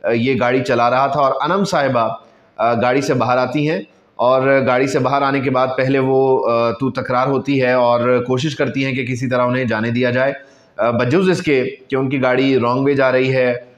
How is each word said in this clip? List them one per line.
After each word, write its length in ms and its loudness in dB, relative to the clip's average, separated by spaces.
अ, 60 0
ये 240 0
गाड़ी 260 0
चला 280 0
रहा 200 2
था 120 -2
और 220 2
अनम 220 0
साहिबा, 380 0
अ, 160 2
गाड़ी 280 0
से 120 -2
बाहर 240 0
आती 280 -2
हैं 200 -4
और 420 2
गाड़ी 280 0
से 100 -2
बाहर 240 0
आने 180 0
के 100 -2
बाद 180 0
पहले 300 0
वो, 380 2
अ, 440 0
तू 100 0
तकरार 380 -2
होती 300 -2
है 200 2
और 480 2
कोशिश 280 -2
करती 280 -2
हैं 120 -2
कि 100 -4
किसी 220 -6
तरह 180 0
उन्हें 220 -2
जाने 240 -2
दिया 200 0
जाए, 240 0
अ, 120 2
बजुज़ 400 2
इसके 340 0
कि 320 -8
उनकी 220 -2
गाड़ी 380 2
रॉन्ग 280 0
वे 100 2
जा 160 2
रही 180 2
है 240 0